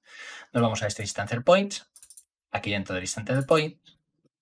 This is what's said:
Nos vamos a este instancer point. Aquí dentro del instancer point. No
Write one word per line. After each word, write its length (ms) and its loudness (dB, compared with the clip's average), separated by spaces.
Nos 80 2
vamos 220 0
a 40 0
este 140 -6
instancer 420 -4
point. 300 6
Aquí 180 -4
dentro 240 -2
del 100 -2
instancer 440 -2
point. 360 2
No 480 -20